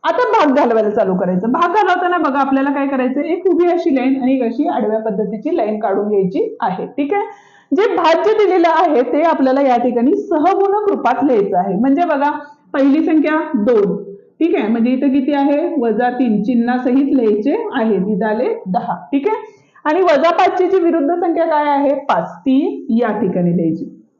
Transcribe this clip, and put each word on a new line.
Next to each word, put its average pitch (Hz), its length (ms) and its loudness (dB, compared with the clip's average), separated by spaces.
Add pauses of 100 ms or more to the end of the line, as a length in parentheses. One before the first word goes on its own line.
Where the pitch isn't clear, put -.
आता 349 260 0
भाग 302 260 2
घालवायला 226 340 2
चालू 202 280 0
करायचं. 185 340 -2
भाग 349 220 0
घालवताना 359 460 0
बघा 285 200 0
आपल्याला 269 320 0
काय 277 160 -2
करायचं, 269 340 -2
एक 349 280 -2
उभी 349 180 2
अशी 339 280 0
लाईन 262 260 0
आणि 262 140 2
एक 247 80 -2
अशी 294 240 -2
आडव्या 220 340 -2
पद्धतीची 220 560 -4
लाईन 214 220 -2
काढून 202 300 -2
घ्यायची 202 340 0 (180)
आहे. 180 260 -4
ठीक 285 260 -4
आहे, 403 100 -2 (480)
जे 381 240 2
भाज्य 339 400 2
दिलेलं 370 340 2
आहे 320 340 2
ते 294 200 0
आपल्याला 277 380 2
या 254 160 2
ठिकाणी 247 420 2
सहगुणक 392 680 0
रूपात 247 340 -2
लिहायचं 196 340 2
आहे. 185 180 -2
म्हणजे 277 320 2
बघा 285 240 0 (420)
पहिली 285 320 2
संख्या 311 340 2 (180)
दोन, 208 400 2 (420)
ठीक 339 160 2
आहे, 233 120 -2
म्हणजे 233 240 2
इथं 262 220 0
किती 285 220 0
आहे 285 320 0 (120)
वजा 233 320 0
तीन 233 320 0
चिन्हासहित 254 680 0
लिहायचे 226 600 0
आहे, 226 220 0
इथं 196 320 -2
आले 247 260 -2 (140)
दहा. - 280 -4 (160)
ठीक 277 160 -2
आहे, 440 160 -2 (420)
आणि 311 180 2
वजा 330 340 4
पाच 370 200 2
ची 359 100 2
जी 381 120 2
विरुद्ध 330 320 2
संख्या 349 360 0
काय 302 220 0
आहे 277 260 2 (100)
पाच, 175 300 -2
ती 269 560 -2
या 220 280 0
ठिकाणी 180 380 0
लिहायची. 165 340 -2 (280)